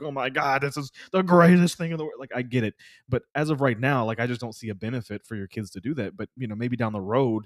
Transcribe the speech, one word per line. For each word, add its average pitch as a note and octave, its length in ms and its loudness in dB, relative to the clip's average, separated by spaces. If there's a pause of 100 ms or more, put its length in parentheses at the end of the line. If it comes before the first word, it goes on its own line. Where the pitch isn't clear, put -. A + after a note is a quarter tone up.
Oh D3+ 80 -8
my C3+ 180 -4
God, C#3 320 0
this C#3 160 -4
is C#3+ 140 -8 (200)
the F#3+ 100 2
greatest F3 560 8
thing E3 140 -6
in E3 60 -6
the D#3 80 -6
world. D#3 140 -10
Like, C3 160 -14
I B2 60 -2
get B2+ 220 0
it. G#2 120 -4 (320)
But B2 160 -2 (120)
as D3+ 140 0
of D3+ 120 0
right B2+ 180 2
now, C3 260 0
like, A2 140 -4
I A#2+ 80 0
just B2 140 -4
don't A#2 140 -10
see A#2 140 -12
a G#2+ 60 -6
benefit G#2+ 500 -8
for A2+ 100 -12
your G2+ 120 -8
kids G#2 240 -10
to - 100 -14
do A#2 140 -6
that. G#2 220 -6
But, G#2 180 -10
you B2+ 120 -8
know, G#2+ 80 -8
maybe A#2+ 200 -4
down A2+ 180 -2
the G#2 80 -4
road A2 440 0